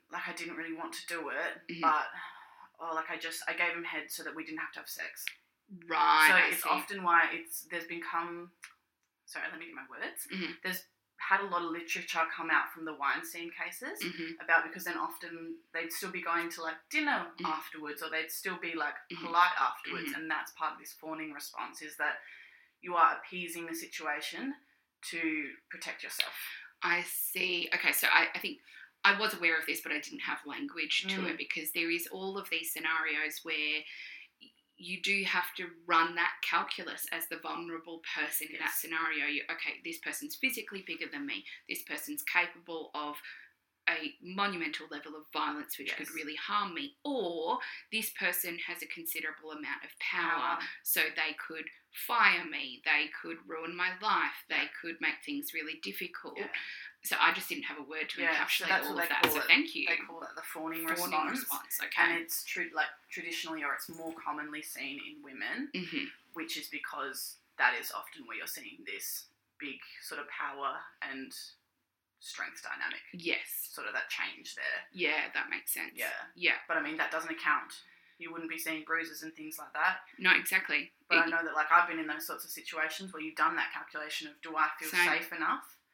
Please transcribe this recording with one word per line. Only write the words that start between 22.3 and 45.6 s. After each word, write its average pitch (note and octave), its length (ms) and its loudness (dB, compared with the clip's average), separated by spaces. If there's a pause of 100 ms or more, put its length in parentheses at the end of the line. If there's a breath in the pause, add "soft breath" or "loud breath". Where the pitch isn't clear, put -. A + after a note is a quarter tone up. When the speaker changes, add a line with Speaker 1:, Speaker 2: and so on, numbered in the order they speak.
Speaker 1:
you F3 140 -4
are D3+ 220 8
appeasing E3+ 500 -6
the E3 80 -6
situation E3 800 -4 (480 soft breath)
to D#3 540 -2 (140)
protect - 340 -8
yourself. - 300 -2 (480 loud breath)
Speaker 2:
I F3 200 4
see. F3+ 720 0
Okay, E3+ 180 4
so - 140 6
I, - 280 8
I F#3 40 -4
think - 220 -6 (420 loud breath)
I G3+ 160 10
was G#3 160 2
aware E3 240 4
of D#3 80 -2
this, D#3 140 0
but - 100 -4
I D3+ 80 0
didn't - 220 -8
have - 260 -4
language D3 640 -2
to F#3+ 140 0
Speaker 1:
Mm. F3 80 0
Speaker 2:
it, E3 80 -2
because D#3 340 -4
there E3 180 2
is E3+ 180 0
all F#3+ 300 -4
of F#3 120 -6
these D#3+ 220 -2
scenarios D#3+ 680 0
where D3+ 400 -2 (580 loud breath)
y-, - 120 -20 (240)
you F#3 240 -8
do G3 240 2
have F3+ 300 0
to F3 160 -8 (160)
run E3+ 300 6
that E3+ 260 4
calculus F3 720 0
as E3 160 0
the D#3+ 100 -6
vulnerable E3 640 -6 (140)
person D3+ 340 0
in D3+ 100 -8
that D#3 80 0
Speaker 1:
Yes. - 160 0
Speaker 2:
scenario. D#3+ 440 0
You, D3 240 0
okay, E3 340 -4
this E3 140 -6
person's - 380 -6
physically G#3+ 460 -4
bigger E3 240 -6
than C#3+ 180 -6
me. G2+ 220 -6 (200 loud breath)
This - 160 -6
person's - 400 -6
capable E3+ 720 -2
of D3 260 -6 (680 loud breath)
a D#3 320 -2
monumental F3 680 -2
level D3+ 280 -10
of D3+ 160 -16
violence D3 460 -2